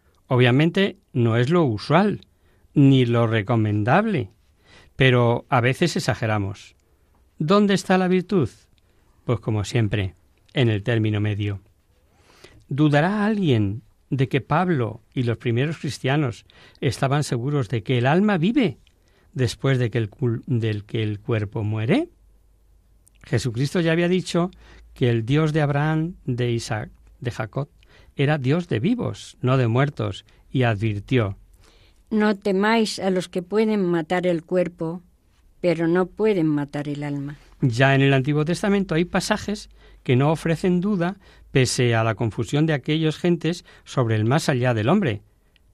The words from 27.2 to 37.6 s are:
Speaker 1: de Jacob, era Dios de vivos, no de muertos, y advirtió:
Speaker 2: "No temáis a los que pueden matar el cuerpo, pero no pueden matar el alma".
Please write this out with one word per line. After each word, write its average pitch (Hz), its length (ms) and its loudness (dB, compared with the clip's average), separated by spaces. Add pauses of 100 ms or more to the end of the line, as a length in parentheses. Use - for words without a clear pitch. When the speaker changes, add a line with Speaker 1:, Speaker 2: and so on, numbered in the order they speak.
Speaker 1:
de 120 100 -6
Jacob, 135 380 -6 (480)
era 143 220 0
Dios 147 300 -2
de 107 120 -2
vivos, 185 600 -4
no 127 160 2
de 123 120 2
muertos, 117 560 -2 (260)
y 127 140 0
advirtió: 107 720 0 (760)
Speaker 2:
"No 214 260 2
temáis 208 640 0
a 190 120 -2
los 180 180 -2
que 180 140 -6
pueden 214 420 0
matar 175 420 0
el 170 160 0
cuerpo, 175 600 -4 (580)
pero 165 260 0
no 175 200 2
pueden 190 420 0
matar 147 400 -4
el 143 160 -8
alma". 143 320 -8 (240)